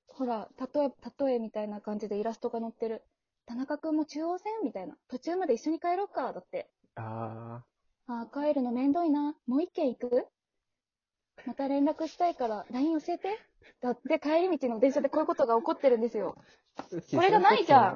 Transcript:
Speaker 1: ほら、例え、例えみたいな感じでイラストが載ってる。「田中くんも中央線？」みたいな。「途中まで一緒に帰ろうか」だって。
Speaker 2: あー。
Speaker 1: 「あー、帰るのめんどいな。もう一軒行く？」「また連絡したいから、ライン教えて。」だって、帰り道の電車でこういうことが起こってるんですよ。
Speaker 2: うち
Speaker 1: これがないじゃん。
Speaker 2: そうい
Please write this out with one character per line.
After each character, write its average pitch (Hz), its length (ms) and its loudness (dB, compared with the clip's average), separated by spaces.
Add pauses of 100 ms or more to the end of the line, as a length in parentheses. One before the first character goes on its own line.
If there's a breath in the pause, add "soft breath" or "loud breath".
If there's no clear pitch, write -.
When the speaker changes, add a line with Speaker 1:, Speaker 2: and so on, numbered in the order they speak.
Speaker 1:
ほ - 180 -8
ら、 226 240 -4 (240)
例 294 120 2
え、 254 60 -2 (340)
例 262 100 0
え 240 40 0
み 220 120 -8
た 214 120 -6
い 214 40 -6
な 208 140 -10
感 214 180 -6
じ 208 100 -8
で 208 80 -4
イ 208 60 -2
ラ 226 100 -4
ス - 60 -18
ト 240 100 -6
が 233 100 -6
載 226 100 -6
っ - 20 -12
て - 160 -6
る。 220 160 -10 (420)
「田 233 100 -12
中 277 220 -6
く 320 140 -6
ん 302 40 2
も 311 100 0
中 311 200 -8
央 359 120 -4
線？」 427 160 -8 (100)
み 233 80 -4
た 190 100 -10
い 180 60 -12
な。 - 100 -16 (120)
「途 247 100 -8
中 330 160 -4
ま 370 100 -2
で 285 80 2
一 - 140 -4
緒 311 40 0
に 320 80 -2
帰 349 160 -2
ろ 403 100 -2
う - 20 -6
か」 247 260 -6
だ 175 80 -12
っ - 40 -18
て。 - 240 -10 (260)
Speaker 2:
あ 113 680 -10 (440)
ー。 240 60 -8
Speaker 1:
「あ 233 180 -8
ー、 285 160 -4
帰 302 60 4
る 285 80 -2
の 247 100 -2
め 254 160 0
ん 285 40 4
ど 349 120 0
い 330 60 2
な。 196 260 0 (100)
も 247 120 0
う 320 60 2
一 359 80 -6
軒 311 160 -2
行 240 220 -4
く？」 247 180 0 (1160)
「ま 240 80 -8
た 277 140 -4
連 277 180 2
絡 311 220 0
し - 100 -16
た 349 120 2
い 330 60 -4
か 240 120 -4
ら、 214 240 -6
ラ 254 100 -4
イ 311 100 2
ン 311 80 2
教 339 140 -4
え 330 40 -4
て。」 403 220 -6 (420 loud breath)
だ 247 100 -2
っ 233 100 -8
て、 302 180 0
帰 330 300 2
り 320 80 0
道 254 120 -2
の 226 100 -4
電 262 120 6
車 285 100 0
で - 80 2
こ 302 100 0
う - 20 4
い - 20 4
う 311 40 -6
こ 339 80 0
と 285 100 2
が 233 120 4
起 226 60 0
こ 320 100 0
っ 320 60 -14
て 277 100 6
る 247 80 6
ん 220 40 -2
で 233 80 0
す 220 80 -6
よ。 190 180 -4 (560 soft breath)
Speaker 2:
う 170 100 -6
ち - 140 -4
Speaker 1:
こ 311 60 4
れ 392 100 6
が 427 80 8
な 415 180 8
い 381 80 2
じ 311 80 6
ゃ 226 180 8
ん。 - 0 -
Speaker 2:
そ - 0 -
う - 0 -
い - 40 -